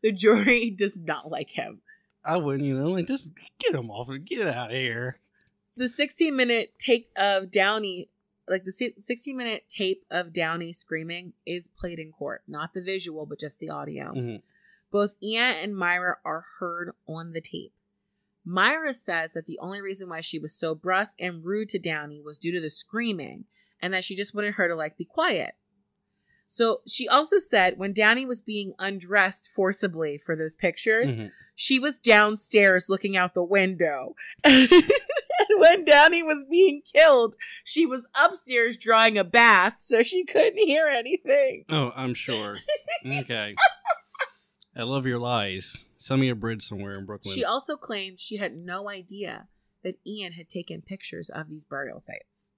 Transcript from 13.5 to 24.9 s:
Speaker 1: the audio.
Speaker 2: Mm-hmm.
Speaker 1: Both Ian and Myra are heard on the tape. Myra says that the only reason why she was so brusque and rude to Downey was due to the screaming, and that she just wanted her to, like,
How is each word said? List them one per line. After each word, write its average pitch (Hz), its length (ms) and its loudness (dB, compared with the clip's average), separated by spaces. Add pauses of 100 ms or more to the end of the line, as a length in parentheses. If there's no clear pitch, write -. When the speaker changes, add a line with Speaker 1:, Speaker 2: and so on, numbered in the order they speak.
Speaker 1:
the 160 120 -10
audio. 143 420 -10
Speaker 2:
Mm-hmm. 120 240 -6 (560)
Speaker 1:
Both 208 300 0
Ian 226 400 0
and 202 120 -8
Myra 180 480 -2
are 160 220 -6 (160)
heard 175 320 -8 (160)
on 165 240 -12
the 165 80 -6
tape. - 320 -14 (720)
Myra 254 480 0
says 165 400 -6
that 165 140 -10
the - 120 -14
only 190 220 -12
reason 196 300 -12
why 165 100 -10
she 160 180 -10
was 156 160 -12
so 160 200 -4
brusque 185 440 -2
and 175 240 -8
rude 208 280 -6
to 196 80 -4
Downey 151 420 -8
was 147 160 -18
due 170 160 -6
to 180 80 -4
the 156 80 -6
screaming, 202 800 -8 (360)
and 185 100 -4
that 185 120 -4
she 190 120 -10
just 202 180 -8
wanted 208 200 -4
her 185 140 0
to, 170 80 -2
like, 156 200 -8